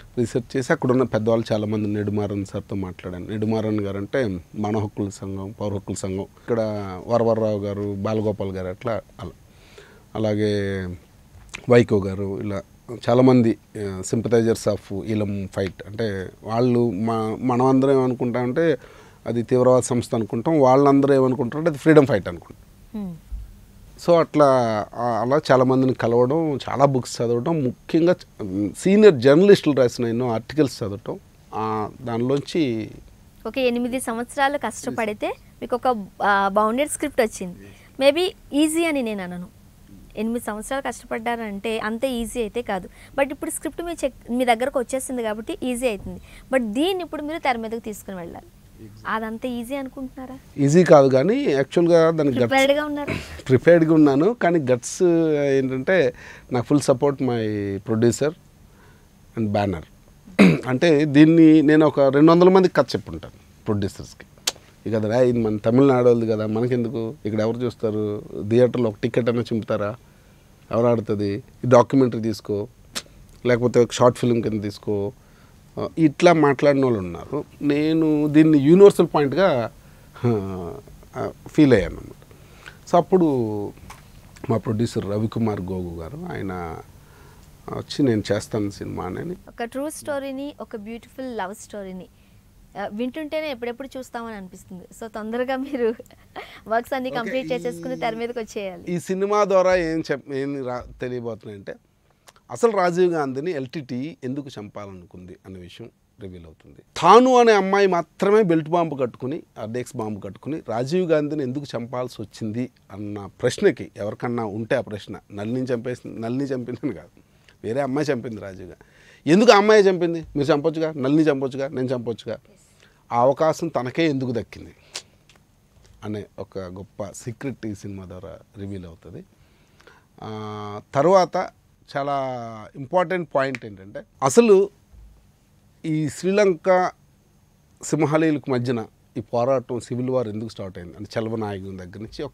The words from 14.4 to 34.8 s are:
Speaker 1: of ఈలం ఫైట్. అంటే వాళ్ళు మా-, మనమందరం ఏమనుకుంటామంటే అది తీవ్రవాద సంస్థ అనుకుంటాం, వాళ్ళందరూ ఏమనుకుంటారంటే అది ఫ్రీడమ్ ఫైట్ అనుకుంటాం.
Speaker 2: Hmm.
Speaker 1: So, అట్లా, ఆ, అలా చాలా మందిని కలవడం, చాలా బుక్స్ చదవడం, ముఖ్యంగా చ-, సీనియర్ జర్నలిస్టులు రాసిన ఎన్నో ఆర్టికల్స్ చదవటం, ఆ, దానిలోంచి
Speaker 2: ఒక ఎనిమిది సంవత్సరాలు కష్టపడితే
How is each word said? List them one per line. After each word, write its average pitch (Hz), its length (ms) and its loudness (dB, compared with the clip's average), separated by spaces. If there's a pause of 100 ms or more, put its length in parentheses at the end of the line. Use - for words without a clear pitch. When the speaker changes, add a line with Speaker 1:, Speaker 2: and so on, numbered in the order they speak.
Speaker 1:
of 95 280 -8
ఈలం 101 500 -4
ఫైట్. 98 340 -6
అంటే 101 420 -6 (140)
వాళ్ళు 120 480 2
మా-, 110 480 -4
మనమందరం 131 520 2
ఏమనుకుంటామంటే 127 840 0 (480)
అది 117 180 -2
తీవ్రవాద 127 380 4
సంస్థ 120 340 -2
అనుకుంటాం, 117 440 0
వాళ్ళందరూ 139 540 6
ఏమనుకుంటారంటే 131 560 0
అది 143 100 -6
ఫ్రీడమ్ 151 280 6
ఫైట్ 104 200 -2
అనుకుంటాం. - 760 -14
Speaker 2:
Hmm. 170 240 -14 (760)
Speaker 1:
So, 175 80 4
అట్లా, 151 320 4 (480)
ఆ, 117 100 -6
అలా 123 380 0 (100)
చాలా 131 120 8
మందిని 131 300 4
కలవడం, 127 640 2
చాలా 113 300 0
బుక్స్ 131 360 -2
చదవడం, 123 420 -2
ముఖ్యంగా 165 520 0 (280)
చ-, 98 340 -4
సీనియర్ 202 380 6
జర్నలిస్టులు 147 600 6
రాసిన 123 300 0
ఎన్నో 117 280 -2
ఆర్టికల్స్ 123 500 -2
చదవటం, 101 360 -10 (340)
ఆ, 107 360 -4 (120)
దానిలోంచి 120 920 -2 (540)
Speaker 2:
ఒక 220 120 -8
ఎనిమిది 247 420 -2
సంవత్సరాలు 254 580 -4
కష్టపడితే 240 800 -6 (260)